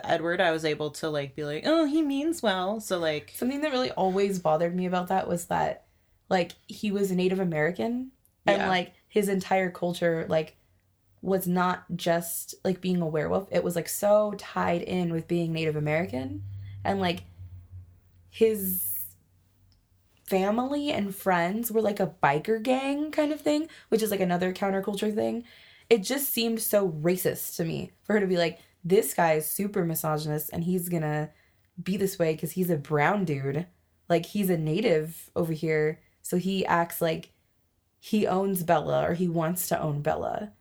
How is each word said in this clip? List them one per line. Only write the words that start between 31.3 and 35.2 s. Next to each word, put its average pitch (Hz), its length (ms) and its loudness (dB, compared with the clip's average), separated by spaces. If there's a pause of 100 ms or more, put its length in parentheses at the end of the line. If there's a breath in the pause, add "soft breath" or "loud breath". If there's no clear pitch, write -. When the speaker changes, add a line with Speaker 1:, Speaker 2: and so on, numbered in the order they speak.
Speaker 2:
be 196 140 -2
this 190 200 0
way 160 200 2
'cause 160 140 -6
he's 180 180 0
a 165 80 2
brown 151 480 2
dude. 139 420 -2 (400)
Like, 170 200 2
he's 202 220 0
a 175 80 2
native 160 800 0